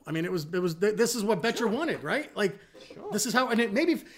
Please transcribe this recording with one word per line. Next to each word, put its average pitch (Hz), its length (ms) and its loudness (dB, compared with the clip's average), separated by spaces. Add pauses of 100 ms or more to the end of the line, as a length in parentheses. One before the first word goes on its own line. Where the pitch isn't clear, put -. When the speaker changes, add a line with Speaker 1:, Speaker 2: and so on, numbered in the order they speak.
Speaker 1:
I - 60 -8
mean, 160 120 -2
it 185 80 -4
was, 160 200 -2
it 185 60 0
was, 180 180 0
th-, 202 200 2
this 233 180 2
is 233 80 -2
what 208 200 2
Betcher 226 160 0
Speaker 2:
Sure. 240 100 2
Speaker 1:
wanted, 220 340 -2
right? 233 340 -4
Like, 196 220 0 (360)
Speaker 2:
Sure. - 180 -14
Speaker 1:
this 214 140 0
is 226 80 -2
how, 254 140 2
and 233 120 2
it, 226 120 2
maybe 320 200 4
if, 247 120 -2 (140)